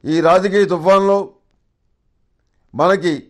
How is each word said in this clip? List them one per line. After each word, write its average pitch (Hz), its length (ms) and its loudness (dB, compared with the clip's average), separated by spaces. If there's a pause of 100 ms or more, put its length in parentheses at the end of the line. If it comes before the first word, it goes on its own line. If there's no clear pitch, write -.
ఈ 160 160 -2
రాజకీయ 185 440 2
తుఫాన్లో 196 680 0 (1400)
మనకి 170 380 -2 (160)